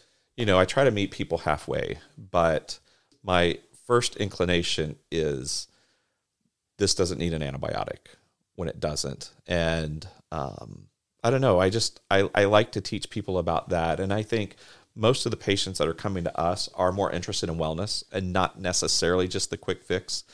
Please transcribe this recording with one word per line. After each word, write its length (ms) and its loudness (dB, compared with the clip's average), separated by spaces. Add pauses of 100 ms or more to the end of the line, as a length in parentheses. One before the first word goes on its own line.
(380)
you 80 -2
know, 120 6
I 60 8
try 200 2
to 60 6
meet 200 0
people 280 -4
halfway. 600 -2 (180)
But 600 0 (440)
my 360 2 (280)
first 300 2
inclination 800 0 (140)
is 580 -2 (1120)
this 160 2
doesn't 240 0
need 160 -2
an 80 -2
antibiotic 720 -6 (380)
when 140 -6
it 120 -8
doesn't. 520 -4 (140)
And, 600 -2 (240)
um, 540 -10 (360)
I 80 2
don't 120 2
know, 180 6
I 80 4
just, 320 -2 (100)
I, 240 4
I 100 4
like 280 4
to 80 -4
teach 300 -8
people 280 -4
about 300 -2
that. 320 0
And 120 -2
I 100 0
think 340 -2 (380)
most 320 2
of 40 -2
the 60 -2
patients 420 -2
that 100 2
are 60 -2
coming 300 -4
to 160 -4
us 340 -2
are 160 2
more 220 0
interested 380 -4
in 60 -4
wellness 460 -4 (100)
and 200 -4
not 260 0
necessarily 720 0
just 220 -4
the 80 -6
quick 260 -6
fix. 480 -4